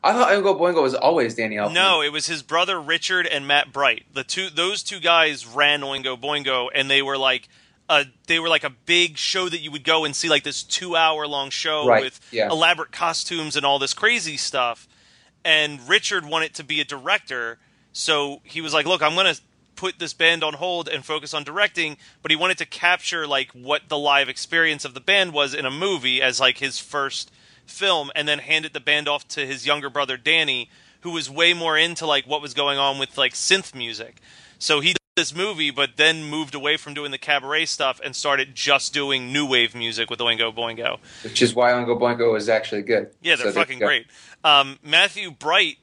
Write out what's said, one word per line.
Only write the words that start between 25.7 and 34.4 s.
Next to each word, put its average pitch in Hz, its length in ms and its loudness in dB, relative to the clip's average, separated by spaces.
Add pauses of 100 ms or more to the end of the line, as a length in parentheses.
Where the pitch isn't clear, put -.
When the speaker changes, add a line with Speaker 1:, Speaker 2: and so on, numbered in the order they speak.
Speaker 2:
movie 135 500 -2
as, 127 180 0
like, 127 180 2
his 139 220 -6
first - 520 -6 (340)
film, 165 500 -2
and 147 120 -2
then 147 120 0
handed 156 340 -2
the 147 60 -8
band 147 280 0
off 147 220 -2
to 143 160 -6
his 131 200 -8
younger 143 240 0
brother, 131 280 -2
Danny, 143 520 0 (320)
who 170 100 -10
was 156 180 -6
way 165 240 4
more 165 240 0
into, 165 280 0
like, 139 220 0
what 147 140 -4
was 139 120 -14
going 143 240 0
on 139 220 0
with, - 180 -6
like, 131 160 0
synth - 400 -2
music. 117 440 -12 (400)